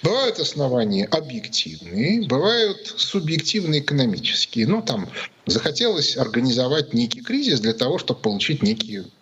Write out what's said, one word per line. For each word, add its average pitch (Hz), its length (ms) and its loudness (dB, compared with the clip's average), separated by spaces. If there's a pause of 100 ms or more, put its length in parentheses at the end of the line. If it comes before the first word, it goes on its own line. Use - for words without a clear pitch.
Бывают 226 360 2
основания 123 640 2
объективные, 120 1200 -2
бывают 196 680 0
субъективные 160 840 0
экономические. 117 880 0
Ну, 214 140 2
там 101 280 -4 (360)
захотелось 156 680 0
организовать 147 800 2
некий 120 260 2
кризис 220 400 0
для 110 140 2
того, 139 240 0
чтобы - 240 -4
получить 110 420 0
некие 110 400 -2 (180)